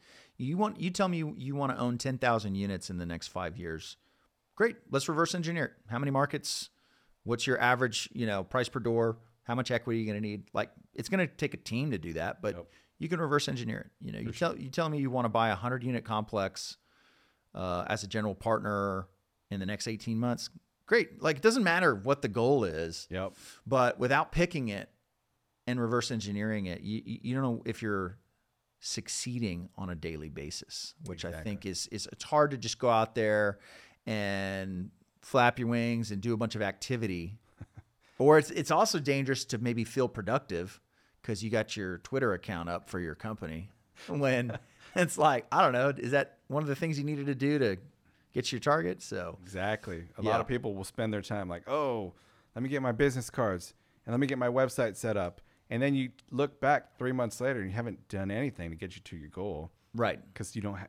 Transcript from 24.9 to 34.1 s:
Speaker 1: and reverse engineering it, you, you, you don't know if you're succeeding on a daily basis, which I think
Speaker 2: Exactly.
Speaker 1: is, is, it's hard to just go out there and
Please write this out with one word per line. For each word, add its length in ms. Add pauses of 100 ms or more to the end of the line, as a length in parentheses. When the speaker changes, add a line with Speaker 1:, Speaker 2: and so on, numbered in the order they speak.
Speaker 1:
and 140
reverse 320
engineering 540
it, 160
you, 220
you, 180
you 120
don't 80
know 240
if 160
you're 360 (640)
succeeding 960
on 140
a 40
daily 340
basis, 640 (120)
which 180
I 60 (120)
think 240
Speaker 2:
Exactly. 40
Speaker 1:
is, 180
is, 240
it's 120
hard 280
to 40
just 220
go 100
out 260
there 440 (480)
and 840 (320)